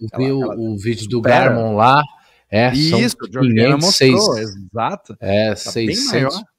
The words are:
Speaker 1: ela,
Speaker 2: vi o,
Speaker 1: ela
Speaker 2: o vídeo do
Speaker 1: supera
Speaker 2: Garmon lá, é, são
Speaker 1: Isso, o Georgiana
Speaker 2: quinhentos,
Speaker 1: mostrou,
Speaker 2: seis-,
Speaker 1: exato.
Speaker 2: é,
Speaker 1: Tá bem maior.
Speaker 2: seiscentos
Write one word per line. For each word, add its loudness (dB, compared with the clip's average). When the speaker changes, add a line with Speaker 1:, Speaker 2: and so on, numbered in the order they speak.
Speaker 1:
ela, -4
Speaker 2:
vi 0
o, -2
Speaker 1:
ela -6
Speaker 2:
o -6
vídeo -4
do -2
Speaker 1:
supera 4
Speaker 2:
Garmon 0
lá, 6
é, 2
são 2
Speaker 1:
Isso, 0
o -14
Georgiana 2
Speaker 2:
quinhentos, 0
Speaker 1:
mostrou, 4
Speaker 2:
seis-, -6
Speaker 1:
exato. -6
Speaker 2:
é, 0
Speaker 1:
Tá -10
bem -2
maior. -2
Speaker 2:
seiscentos -10